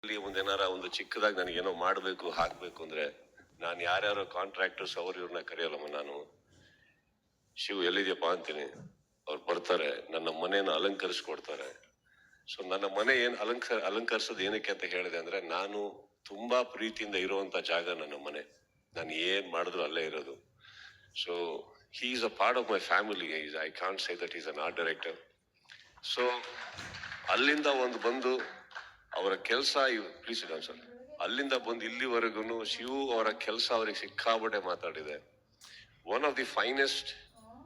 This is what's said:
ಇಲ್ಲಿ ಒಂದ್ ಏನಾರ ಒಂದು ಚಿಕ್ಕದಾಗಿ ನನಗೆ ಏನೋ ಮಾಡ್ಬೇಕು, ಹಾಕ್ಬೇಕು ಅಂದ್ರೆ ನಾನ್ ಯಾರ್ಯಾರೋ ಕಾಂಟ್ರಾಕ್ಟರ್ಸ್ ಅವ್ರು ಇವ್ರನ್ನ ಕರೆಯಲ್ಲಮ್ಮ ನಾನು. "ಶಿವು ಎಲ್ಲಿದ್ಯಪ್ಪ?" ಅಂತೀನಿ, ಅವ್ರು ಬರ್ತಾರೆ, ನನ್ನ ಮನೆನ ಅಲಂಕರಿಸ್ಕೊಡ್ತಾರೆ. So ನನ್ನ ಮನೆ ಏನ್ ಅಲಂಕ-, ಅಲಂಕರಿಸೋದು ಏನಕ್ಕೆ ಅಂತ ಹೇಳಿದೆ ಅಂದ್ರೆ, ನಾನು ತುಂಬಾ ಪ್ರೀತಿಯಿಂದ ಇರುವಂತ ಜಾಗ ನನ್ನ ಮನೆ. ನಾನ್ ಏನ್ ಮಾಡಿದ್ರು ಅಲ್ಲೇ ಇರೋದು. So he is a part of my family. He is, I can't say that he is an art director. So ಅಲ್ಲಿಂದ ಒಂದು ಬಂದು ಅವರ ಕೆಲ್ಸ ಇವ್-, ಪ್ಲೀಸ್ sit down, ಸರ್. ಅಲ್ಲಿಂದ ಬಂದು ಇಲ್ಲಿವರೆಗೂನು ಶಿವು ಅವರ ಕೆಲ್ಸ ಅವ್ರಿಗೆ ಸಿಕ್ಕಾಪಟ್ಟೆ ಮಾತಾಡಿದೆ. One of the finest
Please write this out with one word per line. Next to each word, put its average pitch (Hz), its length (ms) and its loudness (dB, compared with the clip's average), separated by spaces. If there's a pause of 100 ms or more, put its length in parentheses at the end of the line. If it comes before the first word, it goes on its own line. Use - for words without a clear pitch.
ಇಲ್ಲಿ 107 120 -2
ಒಂದ್ 98 220 -2
ಏನಾರ 98 220 2
ಒಂದು 92 280 0
ಚಿಕ್ಕದಾಗಿ 101 480 2
ನನಗೆ 90 220 0
ಏನೋ 92 140 0
ಮಾಡ್ಬೇಕು, 92 580 0
ಹಾಕ್ಬೇಕು 85 520 -2
ಅಂದ್ರೆ 80 220 -2 (560)
ನಾನ್ 85 220 -4
ಯಾರ್ಯಾರೋ 98 440 2
ಕಾಂಟ್ರಾಕ್ಟರ್ಸ್ 95 720 -2
ಅವ್ರು 90 220 -4
ಇವ್ರನ್ನ 87 200 -6
ಕರೆಯಲ್ಲಮ್ಮ 78 460 -6
ನಾನು. 73 560 -8 (1120)
"ಶಿವು 95 280 0
ಎಲ್ಲಿದ್ಯಪ್ಪ?" - 400 2
ಅಂತೀನಿ, - 400 0 (640)
ಅವ್ರು - 180 -6
ಬರ್ತಾರೆ, 82 680 0
ನನ್ನ 82 160 -2
ಮನೆನ 90 420 2
ಅಲಂಕರಿಸ್ಕೊಡ್ತಾರೆ. 90 960 -2 (800)
So 95 200 -8
ನನ್ನ 98 160 2
ಮನೆ 113 400 6
ಏನ್ 120 120 2
ಅಲಂಕ-, 117 460 0
ಅಲಂಕರಿಸೋದು 110 600 0
ಏನಕ್ಕೆ 101 300 0
ಅಂತ 92 120 -2
ಹೇಳಿದೆ 90 340 -2
ಅಂದ್ರೆ, 90 220 -2
ನಾನು 98 400 -2 (420)
ತುಂಬಾ 120 400 2
ಪ್ರೀತಿಯಿಂದ 110 520 -4
ಇರುವಂತ 95 420 0
ಜಾಗ 87 340 0
ನನ್ನ 78 220 -6
ಮನೆ. - 280 -8 (560)
ನಾನ್ 80 140 -6
ಏನ್ 90 400 2
ಮಾಡಿದ್ರು 87 320 0
ಅಲ್ಲೇ 80 240 0
ಇರೋದು. - 280 -6 (920)
So 87 80 -2 (680)
he 127 160 0
is 117 80 0
a 107 80 0
part 117 240 4
of 113 140 2
my 98 100 4
family. 95 460 2
He 78 220 -4
is, 78 80 -8
I 78 140 -2
can't 95 360 -2
say 87 120 -4
that 85 140 -4
he 85 120 -8
is 78 100 -6
an 76 40 -6
art 80 180 -2
director. 82 380 -2 (1040)
So 123 120 4 (1000)
ಅಲ್ಲಿಂದ 147 380 6
ಒಂದು 127 320 4
ಬಂದು 127 640 0 (520)
ಅವರ 95 200 2
ಕೆಲ್ಸ 127 420 2
ಇವ್-, 123 460 2
ಪ್ಲೀಸ್ 113 220 -4
sit 82 80 -6
down, 78 140 -6
ಸರ್. - 100 -12 (440)
ಅಲ್ಲಿಂದ 135 320 0
ಬಂದು 117 320 0
ಇಲ್ಲಿವರೆಗೂನು 113 800 0
ಶಿವು 127 480 -2
ಅವರ 110 180 4
ಕೆಲ್ಸ 110 420 0
ಅವ್ರಿಗೆ 110 260 2
ಸಿಕ್ಕಾಪಟ್ಟೆ 110 600 2
ಮಾತಾಡಿದೆ. 82 580 -4 (920)
One 131 140 4
of 143 100 4
the 123 120 -2
finest 131 600 2 (600)